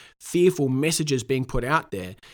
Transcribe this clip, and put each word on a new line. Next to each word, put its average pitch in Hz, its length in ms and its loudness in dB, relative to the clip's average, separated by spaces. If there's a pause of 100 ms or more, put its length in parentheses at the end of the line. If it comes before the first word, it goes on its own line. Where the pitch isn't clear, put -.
(200)
fearful 175 480 2
messages 143 560 0
being 131 220 -2
put 123 180 -2
out 147 280 -2
there. 92 240 -8 (180)